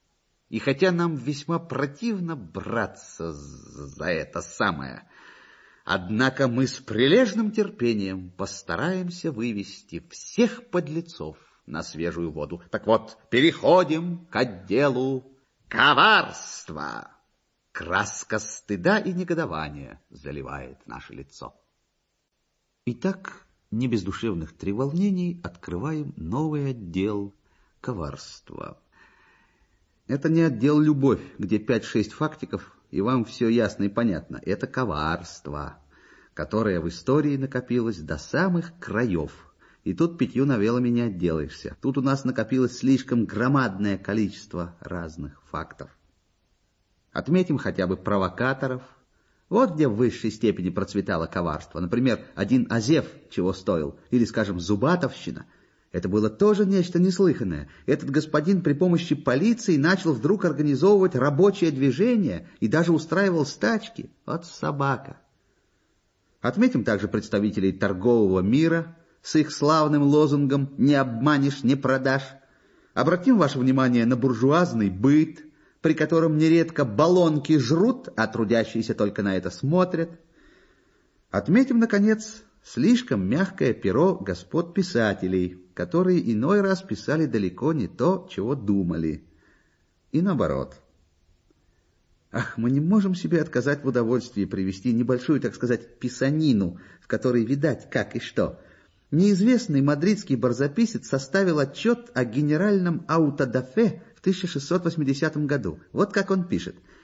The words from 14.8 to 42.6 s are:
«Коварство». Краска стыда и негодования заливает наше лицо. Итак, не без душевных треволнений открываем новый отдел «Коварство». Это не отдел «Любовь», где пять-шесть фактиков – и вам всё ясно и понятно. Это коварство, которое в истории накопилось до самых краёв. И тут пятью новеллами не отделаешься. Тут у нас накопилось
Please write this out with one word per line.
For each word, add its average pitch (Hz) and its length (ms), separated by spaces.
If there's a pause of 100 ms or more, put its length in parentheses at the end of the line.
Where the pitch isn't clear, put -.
«Коварство». 127 1400 (600)
Краска 101 680
стыда 107 600
и 190 140
негодования 78 880 (100)
заливает 67 760
наше 62 260
лицо. - 420 (1300)
Итак, - 600 (240)
не 117 160
без 113 160
душевных 92 540
треволнений 175 880
открываем 143 720
новый 139 540
отдел 101 640 (460)
«Коварство». 69 1000 (1300)
Это 139 240
не 165 100
отдел 147 400
«Любовь», 139 400 (180)
где 104 200
пять-шесть 110 540
фактиков – - 640 (160)
и 76 120
вам 117 240
всё - 240
ясно 110 340
и 101 60
понятно. 101 520
Это 104 240
коварство, 80 1080 (560)
которое 95 480
в 85 80
истории 143 480
накопилось 123 600
до 78 180
самых 170 640
краёв. 95 500 (540)
И 95 80
тут 170 260
пятью 135 280
новеллами 120 420
не 120 140
отделаешься. 85 800
Тут 139 160
у 131 40
нас 135 220
накопилось 127 540